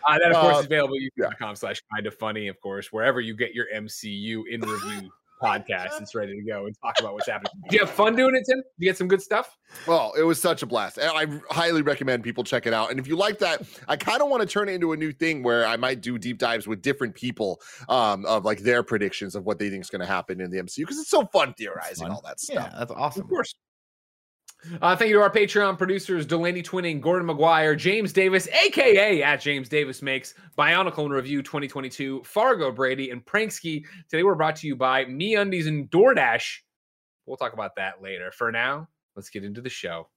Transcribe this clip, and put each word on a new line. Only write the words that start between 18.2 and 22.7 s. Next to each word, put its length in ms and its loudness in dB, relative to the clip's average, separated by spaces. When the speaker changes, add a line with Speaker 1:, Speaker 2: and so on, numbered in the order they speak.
Speaker 2:
of, 180 2
like, 140 0
their 240 4
predictions 520 -4
of 100 -8
what 120 -2
they 140 -4
think 120 -8
is 60 -14
gonna 160 -6
happen 340 -4
in 120 -6
the 80 -4
M 80 -8
C 140 -10
U, 40 -4
'cause 140 -10
it's 100 -10
so 240 4
fun 220 2
theorizing 520 -10
Speaker 3:
Fun. 40 -6
Speaker 2:
all 160 -10
that 120 -14
stuff. 320 -8